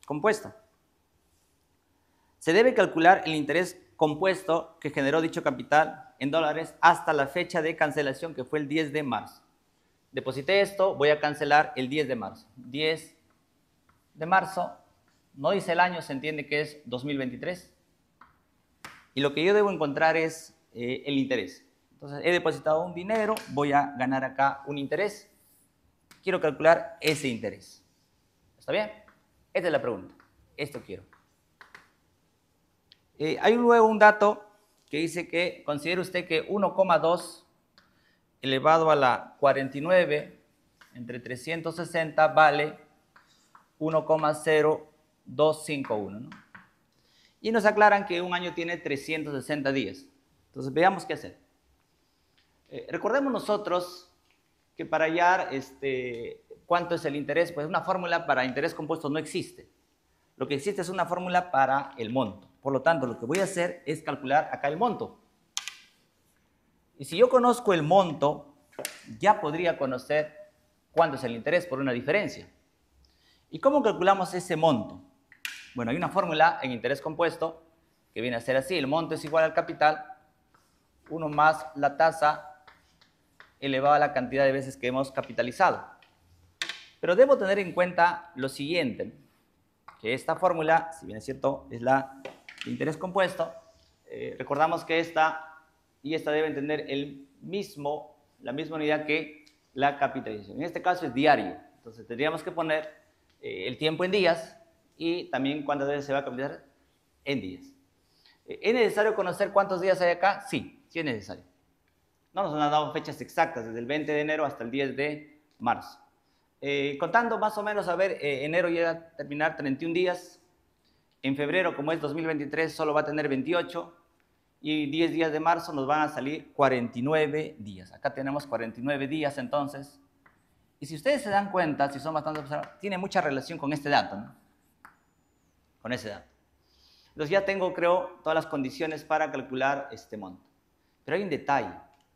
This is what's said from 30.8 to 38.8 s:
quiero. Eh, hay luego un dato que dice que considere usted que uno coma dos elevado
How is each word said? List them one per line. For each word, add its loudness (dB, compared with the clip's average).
quiero. -14
Eh, -2
hay 6
luego 8
un 4
dato 8
que -6
dice -4
que -2
considere -2
usted -6
que 0
uno 0
coma 4
dos -2
elevado 4